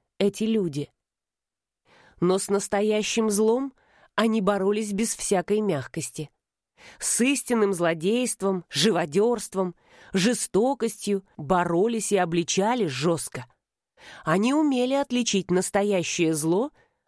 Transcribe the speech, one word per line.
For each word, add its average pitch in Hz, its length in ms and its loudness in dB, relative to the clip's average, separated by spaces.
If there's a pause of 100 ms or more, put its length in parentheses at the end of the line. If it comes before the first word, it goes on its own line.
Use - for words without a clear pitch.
(180)
эти 196 260 0
люди. 180 480 -2 (1300)
Но 185 200 2
с - 100 -6
настоящим 214 800 0
злом 220 440 0 (420)
они 220 260 2
боролись 202 500 0
без 220 240 -2
всякой 208 460 0
мягкости. 160 680 -4 (680)
С - 220 -2
истинным 240 520 2
злодейством, 185 960 0
живодерством, 185 1080 0 (380)
жестокостью 220 1120 0 (120)
боролись 180 760 0
и 196 60 4
обличали 185 720 0
жестко. 147 580 -2 (800)
Они 202 300 2
умели 269 400 2
отличить 240 580 0
настоящее 185 840 0
зло 170 380 0 (360)